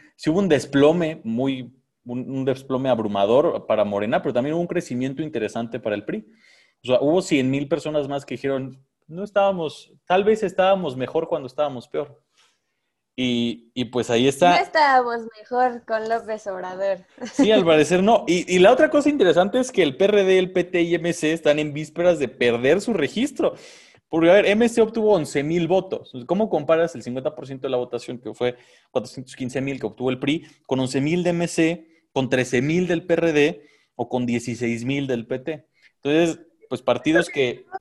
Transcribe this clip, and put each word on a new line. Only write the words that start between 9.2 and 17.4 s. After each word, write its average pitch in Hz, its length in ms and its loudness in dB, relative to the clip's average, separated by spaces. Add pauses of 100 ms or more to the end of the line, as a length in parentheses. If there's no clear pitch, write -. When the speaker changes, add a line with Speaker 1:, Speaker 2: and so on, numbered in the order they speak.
Speaker 1:
estábamos, 196 680 -4 (140)
tal 190 160 2
vez 214 180 2
estábamos 185 560 0
mejor 156 300 -4
cuando 151 180 -6
estábamos 135 420 -6
peor". 143 360 -10 (920)
Y, 120 600 -4
y 123 100 -4
pues 117 240 -4
ahí 120 180 2
está. 175 300 4
Speaker 2:
No 381 60 0
estábamos 254 640 2 (120)
mejor 240 460 -2
con 220 240 -4
López 214 380 -6
Obrador. 185 580 -6 (280)
Speaker 1:
Sí, 185 180 4